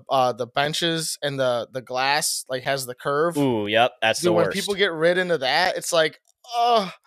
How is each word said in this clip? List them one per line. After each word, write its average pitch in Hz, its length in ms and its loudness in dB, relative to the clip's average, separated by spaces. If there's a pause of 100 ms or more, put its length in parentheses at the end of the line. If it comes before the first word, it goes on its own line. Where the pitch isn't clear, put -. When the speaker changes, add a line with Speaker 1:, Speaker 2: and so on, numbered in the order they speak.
Speaker 1:
uh, 127 220 2
the 117 160 -6
benches 160 760 -2
and 139 160 -4
the, 120 340 0
the 131 80 -8
glass, 135 640 -2
like, 127 160 -6
has 135 220 -2
the 123 100 -10
curve? 151 400 -2
Speaker 2:
Ooh, 123 320 0
yep, 113 240 4 (100)
that's 110 200 2
Speaker 1:
Dude, 175 60 2
Speaker 2:
the 170 60 4
Speaker 1:
when 170 120 4
Speaker 2:
worst. 180 100 -2
Speaker 1:
people 196 200 -4
get 185 180 0
rid 165 240 2
into 175 220 0
that, 151 360 0
it's - 160 -8
like, 160 300 0 (340)
oh, 240 340 2 (180)